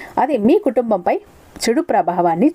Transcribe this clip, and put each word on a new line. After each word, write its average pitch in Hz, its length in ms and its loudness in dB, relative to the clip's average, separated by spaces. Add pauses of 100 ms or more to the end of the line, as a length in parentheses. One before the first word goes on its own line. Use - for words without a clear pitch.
(200)
అది 262 180 0
మీ 247 200 4
కుటుంబంపై 226 580 -2 (540)
చెడు 247 120 0
ప్రభావాన్ని 175 720 0